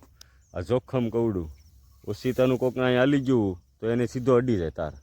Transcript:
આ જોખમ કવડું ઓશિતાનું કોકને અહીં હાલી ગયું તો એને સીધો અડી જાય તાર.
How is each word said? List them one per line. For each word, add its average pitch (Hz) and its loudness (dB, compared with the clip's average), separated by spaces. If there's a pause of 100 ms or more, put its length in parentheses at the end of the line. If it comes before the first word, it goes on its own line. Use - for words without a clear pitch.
(540)
આ 87 -6
જોખમ 120 -2
કવડું 104 -2 (580)
ઓશિતાનું 127 0
કોકને 127 -2
અહીં 123 2
હાલી 139 4
ગયું 117 2 (240)
તો 110 -2
એને 120 0
સીધો 127 0
અડી 120 2
જાય 82 -2
તાર. 78 -8